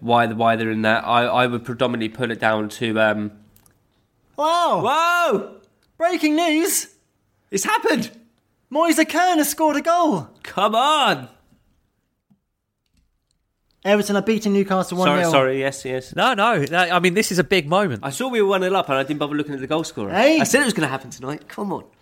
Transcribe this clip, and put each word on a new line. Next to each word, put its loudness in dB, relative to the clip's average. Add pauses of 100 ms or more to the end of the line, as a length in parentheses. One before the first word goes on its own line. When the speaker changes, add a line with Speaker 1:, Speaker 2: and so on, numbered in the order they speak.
Speaker 1:
why 2
the, -4
why 2
they're -2
in -2
that. 2
I, 2
I 2
would -4
predominantly -2
put -6
it -8
down 0
to, -4
um, 0 (1040)
Speaker 2:
Wow. 0
Speaker 1:
Whoa! 0 (420)
Speaker 2:
Breaking 0
news. 0 (640)
Speaker 1:
It's -2
happened. 0 (600)
Speaker 2:
Moise 2
Kean 2
has 2
scored 0
a -2
goal. 0 (160)
Speaker 1:
Come -2
on. 0 (2500)
Speaker 2:
Everton 2
are 0
beating 0
Newcastle 0
Speaker 1:
Sorry, 2
Speaker 2:
one 2
nil. 2
Speaker 1:
sorry, 2
yes, -4
yes. -6
Speaker 3:
No, 2
no, 2
no, -2
I 2
mean, 2
this 0
is -2
a 4
big 0
moment. 0
Speaker 1:
I -6
saw -4
we 0
were 2
one 2
nil 0
up -2
and 2
I 2
didn't -4
bother -4
looking -4
at -8
the -8
goal -2
scorer. -8
Speaker 2:
Hey. 4
Speaker 1:
I 2
said 2
it 0
was 0
gonna -2
happen -8
tonight. -12
Come -8
on. -8 (180)